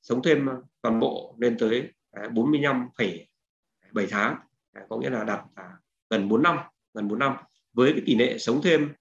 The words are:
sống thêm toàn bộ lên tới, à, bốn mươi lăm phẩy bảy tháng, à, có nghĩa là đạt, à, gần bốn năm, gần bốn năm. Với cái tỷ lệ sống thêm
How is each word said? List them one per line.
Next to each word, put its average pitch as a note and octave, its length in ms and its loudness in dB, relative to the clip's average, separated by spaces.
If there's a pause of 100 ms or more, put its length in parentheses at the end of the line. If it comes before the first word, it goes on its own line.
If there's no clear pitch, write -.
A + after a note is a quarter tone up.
sống B2+ 200 -2
thêm C#3 260 2 (340)
toàn A2+ 180 2
bộ - 400 -4
lên A#2 180 2
tới, A#2 340 0 (180)
à, G#2 180 -12
bốn A#2 220 2
mươi D3 100 4
lăm C3 280 0 (100)
phẩy F#2 300 -4 (640)
bảy G2+ 180 0
tháng, G#2+ 260 -2 (360)
à, G2 160 -18
có A2+ 100 -8
nghĩa C3+ 120 -4
là A2 140 -4
đạt, G2+ 160 -4 (140)
à, F#2+ 100 -18 (460)
gần G2+ 180 0
bốn A2+ 140 4
năm, E3 160 2 (360)
gần G#2 140 -4
bốn G#2+ 100 -4
năm. C3+ 180 -2 (360)
Với B2+ 200 4
cái B2 140 -2
tỷ A#2 100 4
lệ A#2 220 2
sống B2 260 0
thêm D3+ 360 4